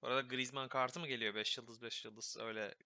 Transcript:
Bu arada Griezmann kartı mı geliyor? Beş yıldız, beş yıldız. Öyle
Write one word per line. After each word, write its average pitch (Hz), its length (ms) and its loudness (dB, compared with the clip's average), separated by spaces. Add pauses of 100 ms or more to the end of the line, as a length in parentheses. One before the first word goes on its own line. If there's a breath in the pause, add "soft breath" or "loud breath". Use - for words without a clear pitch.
Bu - 40 -6
arada 127 140 6
Griezmann 131 480 0
kartı 131 320 2
mı 165 60 -2
geliyor? 113 280 2
Beş 107 240 2
yıldız, 117 240 -12
beş 117 220 -6
yıldız. 107 360 -6
Öyle 110 340 -2 (120)